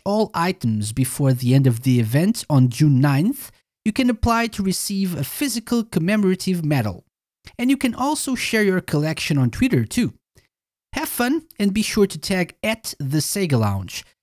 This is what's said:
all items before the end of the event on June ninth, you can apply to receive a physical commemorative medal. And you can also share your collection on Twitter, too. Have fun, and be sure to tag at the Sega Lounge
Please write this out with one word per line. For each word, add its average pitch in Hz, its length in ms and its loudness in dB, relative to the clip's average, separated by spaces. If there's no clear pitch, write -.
all 208 260 0
items 117 600 -2
before 135 400 0
the 123 220 2
end 135 120 6
of 120 160 0
the 127 160 4
event 139 500 0
on 127 220 4
June 143 300 4
ninth, 147 500 0
you 214 80 -2
can 247 160 0
apply 233 380 0
to 220 160 -6
receive 190 560 -2
a 135 60 -2
physical 240 580 -2
commemorative 185 840 0
medal. 127 400 -2
And 240 100 0
you 277 80 2
can 247 180 -2
also 277 400 -2
share 226 280 -2
your 190 180 2
collection 156 560 -2
on 127 140 4
Twitter, 139 340 0
too. 165 300 -2
Have 302 160 -4
fun, 262 320 0
and 202 160 0
be 220 80 0
sure 208 240 2
to 175 120 -6
tag 180 440 -4
at 220 360 -6
the 143 200 -2
Sega 151 420 0
Lounge 98 420 -2